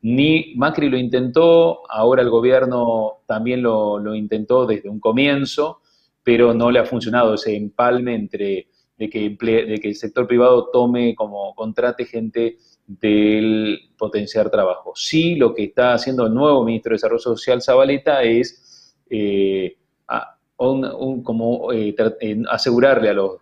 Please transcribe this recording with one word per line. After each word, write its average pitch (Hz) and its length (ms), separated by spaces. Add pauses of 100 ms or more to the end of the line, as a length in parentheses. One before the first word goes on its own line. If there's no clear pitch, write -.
ni 143 560
Macri 147 320
lo 127 100
intentó, 160 920
ahora 117 320
el 123 80
gobierno 117 960
también 120 360
lo, 107 360
lo 107 160
intentó 107 520
desde 110 220
un 104 120
comienzo, 139 800 (420)
pero 120 300
no 117 180
le 123 100
ha 113 40
funcionado 117 500
ese 104 220
empalme 123 580
entre 101 540 (280)
de 110 120
que 107 180
emple-, 113 380
de 110 140
que 104 100
el 104 60
sector 123 320
privado 120 460
tome 120 420
como 101 400
contrate 120 500
gente 117 540 (260)
del 107 1120
Potenciar 107 540
Trabajo. 95 440
Sí, 165 420
lo 123 180
que 104 100
está 123 300
haciendo 127 320
el 110 80
nuevo 139 300
ministro 113 260
de 113 40
Desarrollo 113 260
Social, 120 420
Zabaleta, 135 600
es, - 760 (120)
eh, 98 680 (320)
a-, - 280 (200)
un, 135 280
un, 131 380
como, 117 500
eh, 107 240
tra-, 110 240
en 110 280
asegurarle 120 640
a 101 40
los 95 280